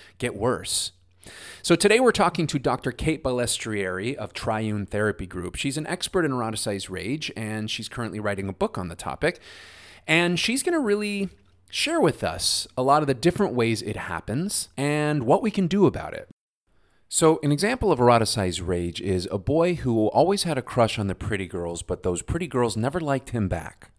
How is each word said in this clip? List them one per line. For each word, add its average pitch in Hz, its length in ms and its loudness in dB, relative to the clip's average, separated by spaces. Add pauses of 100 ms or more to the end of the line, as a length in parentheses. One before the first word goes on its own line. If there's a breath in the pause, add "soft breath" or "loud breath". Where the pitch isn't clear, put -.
(200 loud breath)
get 127 160 -4
worse. 104 560 -2 (720 loud breath)
So 170 120 4
today 208 240 6
we're 247 120 6
talking 175 360 2
to 147 120 -2
Doctor 127 320 -2
Kate - 320 -4
Balestrieri 113 920 -2
of 107 200 -10
Triune 110 520 -2
Therapy 104 400 -2
Group. 90 300 -8
She's 135 220 -4
an 156 100 -6
expert 180 380 -2
in 139 60 0
eroticized 110 580 -4
rage, 95 480 -6
and 107 340 -6
she's 107 180 -8
currently 107 300 -6
writing 98 300 -2
a 95 40 -4
book - 240 -4
on 90 120 -6
the - 60 -12
topic. 143 440 -4 (680 loud breath)
And 170 320 2
she's 247 240 0
gonna 349 180 0
really 208 500 -2 (400)
share 320 320 -2
with 165 220 2
us - 440 -2 (100)
a 131 60 0
lot 143 180 6
of 143 60 -2
the 135 60 2
different 151 420 0
ways 113 260 2
it 104 140 -6
happens 110 840 -4
and 151 460 0
what 139 180 4
we 220 100 0
can 185 160 2
do 190 180 4
about 82 280 0
it. - 140 -12 (800)
So 160 360 4
an 143 80 2
example 202 400 2
of 127 80 2
eroticized 107 640 4
rage 87 340 -2
is 92 320 0
a 101 60 -2
boy 165 380 2
who 113 320 2
always 180 360 4
had 156 140 -2
a 127 40 -4
crush - 380 2
on 101 80 0
the 92 80 -2
pretty 95 320 -4
girls, 85 340 -6
but - 220 -6
those 90 180 0
pretty 170 260 -4
girls 120 280 0
never 135 240 -2
liked 139 300 -2
him 110 180 0
back. - 520 -8